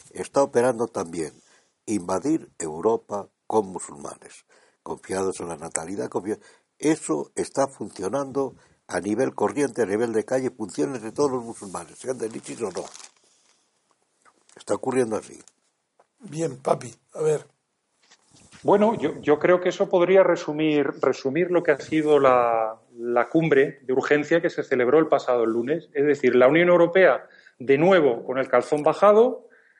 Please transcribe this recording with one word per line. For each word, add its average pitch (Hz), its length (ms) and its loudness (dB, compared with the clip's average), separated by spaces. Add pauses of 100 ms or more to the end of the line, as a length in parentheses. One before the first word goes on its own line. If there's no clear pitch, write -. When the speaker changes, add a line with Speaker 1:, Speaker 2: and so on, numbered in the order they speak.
(120)
Speaker 1:
está - 320 -2
operando 120 440 0
también. 82 460 -8 (540)
Invadir 101 720 -4
Europa 95 680 -4 (200)
con 107 200 0
musulmanes, - 760 -16 (380)
confiados 95 560 -6
en 90 100 -10
la 82 60 -10
natalidad, 92 540 -8
confia-, 107 300 -6 (380)
eso 151 580 -2
está - 320 -2
funcionando 127 880 -6 (320)
a 90 120 -6
nivel 107 340 -2
corriente, 120 500 -2
a - 40 0
nivel 110 260 -2
de 107 120 -2
calle, 131 260 -2
funciona 135 460 -6
entre 110 160 -14
todos 147 180 0
los 123 120 -4
musulmanes, 87 540 -14
sean 127 220 -8
del 110 160 -6
isis 135 260 -14
o 104 100 -4
no. - 120 -8 (1700)
Está - 200 -8
ocurriendo 117 420 -2
así. - 220 -14 (800)
Speaker 2:
Bien, 156 380 -8
Papi, 123 360 -4 (200)
a - 80 -10
ver. 151 240 -2 (1160)
Speaker 3:
Bueno, 208 360 2
yo, - 220 -4
yo 147 160 2
creo 180 240 2
que 180 80 -2
eso 185 200 -2
podría 185 340 4
resumir, 156 640 0 (120)
resumir 139 520 -2
lo 170 100 2
que 160 100 2
ha 135 80 0
sido 151 400 2
la, 117 600 2 (180)
la 120 320 -2
cumbre 143 540 2
de 127 100 -4
urgencia 147 480 0
que 170 80 0
se 147 140 -6
celebró 123 340 2
el 156 100 4
pasado 123 380 0
lunes. 117 480 -2
Es 143 120 0
decir, 131 300 2
la 127 120 8
Unión 170 220 4
Europea, 170 580 4 (320)
de 135 180 2
nuevo, 156 480 4
con 131 140 -4
el 127 80 -2
calzón 147 340 2
bajado, 208 680 4 (300)